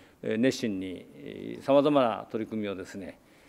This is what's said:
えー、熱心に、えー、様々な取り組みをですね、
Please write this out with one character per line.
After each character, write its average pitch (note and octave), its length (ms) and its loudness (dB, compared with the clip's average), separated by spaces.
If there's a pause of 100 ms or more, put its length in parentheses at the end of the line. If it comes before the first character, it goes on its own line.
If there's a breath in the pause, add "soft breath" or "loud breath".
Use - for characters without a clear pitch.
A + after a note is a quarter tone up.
(240 soft breath)
え A2 120 -2
ー、 - 20 0
熱 B2 200 2
心 G2+ 220 -2
に、 F#2 260 -8 (100)
え G#2+ 460 -10
ー、 - 20 -18
様 C#3 200 6
々 C#3+ 180 6
な G#2+ 300 0
取 A2 140 -2
り - 40 -10
組 A2 140 -4
み G#2 60 -2
を G2 60 -4
で F2+ 100 -8
す - 100 -14
ね、 F2+ 240 -12 (300 soft breath)